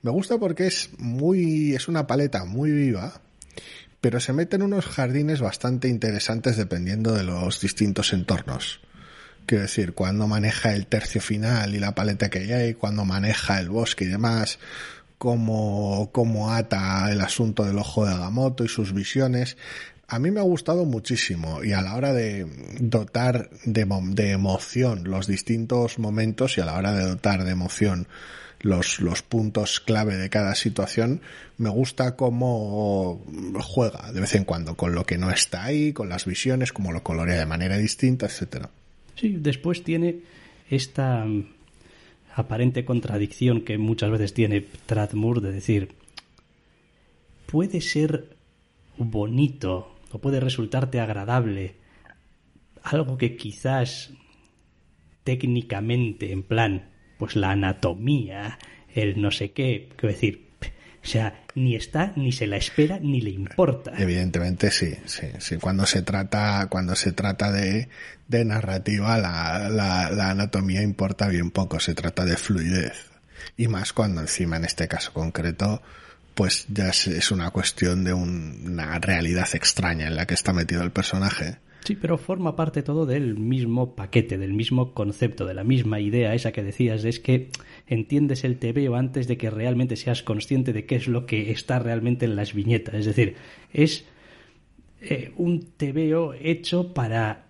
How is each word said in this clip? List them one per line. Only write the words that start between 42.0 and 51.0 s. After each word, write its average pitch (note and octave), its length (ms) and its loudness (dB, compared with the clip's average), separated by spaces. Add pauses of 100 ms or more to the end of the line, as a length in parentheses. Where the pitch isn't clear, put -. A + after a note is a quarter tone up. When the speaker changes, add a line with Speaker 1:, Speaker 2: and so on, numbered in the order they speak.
Speaker 2:
aparente B2 500 0
contradicción A2+ 760 0
que G#2+ 160 -4
muchas G#2+ 320 2
veces G#2+ 240 0
tiene G#2 320 2 (480)
Moore A2+ 260 2
de G2 120 -4
decir, G2 420 0 (1500)
puede F3 340 0
ser - 560 0 (600)
bonito A2 920 0 (260)
o G#2+ 40 -10
puede C#3 220 0
resultarte B2+ 600 0